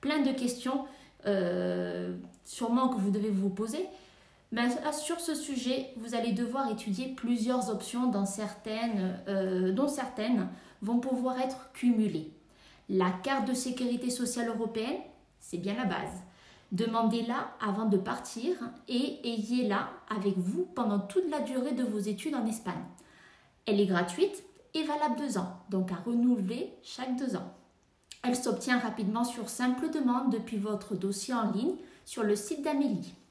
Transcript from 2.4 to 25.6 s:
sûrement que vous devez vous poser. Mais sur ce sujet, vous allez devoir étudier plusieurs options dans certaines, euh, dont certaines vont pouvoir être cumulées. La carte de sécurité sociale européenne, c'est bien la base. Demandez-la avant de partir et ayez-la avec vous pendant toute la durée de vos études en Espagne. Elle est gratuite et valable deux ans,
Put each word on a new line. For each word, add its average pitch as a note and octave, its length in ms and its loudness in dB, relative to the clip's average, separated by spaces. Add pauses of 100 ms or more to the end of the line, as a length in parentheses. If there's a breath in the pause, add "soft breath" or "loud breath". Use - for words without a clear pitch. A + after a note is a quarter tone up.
sûrement B3 440 2
que A#3+ 120 0
vous G3 100 2
devez G#3 200 0
vous G3 180 2
poser. A3+ 380 -2 (680 loud breath)
Mais A#3+ 160 2 (240)
sur E4+ 280 -4
ce D#4+ 140 -2
sujet, C4 640 -2
vous A#3 180 -8
allez A3+ 180 2
devoir A#3+ 380 0
étudier A3 460 -2
plusieurs A#3+ 540 2
options A#3+ 380 -2
dans G3 180 2
certaines, G#3+ 1000 -2
euh, F#3+ 460 2
dont C4+ 160 4
certaines A3+ 600 0 (340 loud breath)
vont A#3 160 2
pouvoir B3+ 420 0
être - 320 -4
cumulées. G#3 580 2 (580 loud breath)
La F#3 220 4
carte C4 380 0
de B3+ 40 0
sécurité B3 580 -2
sociale A#3+ 360 -2
européenne, A3+ 540 -2 (400)
c'est - 160 -10
bien G3 180 -2
la A#3+ 120 0
base. F3 360 -4 (480 loud breath)
Demandez-la A3+ 760 2 (120)
avant G#3+ 260 0
de G3+ 100 6
partir A#3+ 580 -2 (320)
et B3+ 320 0 (100)
ayez-la G#3+ 600 0 (200)
avec G3 300 2
vous A3 340 0
pendant G#3 280 2
toute F4+ 280 0
la - 120 -2
durée C4 320 -2
de B3+ 100 0
vos G#3+ 160 0
études G#3+ 380 -2
en A3+ 100 0
Espagne. F#3+ 380 -4 (840 loud breath)
Elle G3+ 140 4
est G#3 60 8
gratuite F#3 580 2 (300)
et D#4 100 -2
valable D4 340 0
deux C4 180 -2
ans, F3+ 220 -4 (100)